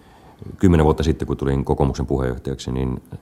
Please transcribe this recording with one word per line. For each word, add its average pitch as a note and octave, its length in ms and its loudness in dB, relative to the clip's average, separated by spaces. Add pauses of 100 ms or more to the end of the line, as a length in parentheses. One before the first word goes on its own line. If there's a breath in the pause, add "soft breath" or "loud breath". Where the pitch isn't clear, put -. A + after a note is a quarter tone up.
(580 soft breath)
Kymmenen E2+ 280 6
vuotta D2+ 180 2
sitten, - 240 0
kun C#2 100 -4
tulin C2+ 280 -2
kokoomuksen C2+ 400 0
puheenjohtajaksi, C2 640 -4
niin B1+ 300 -4 (200)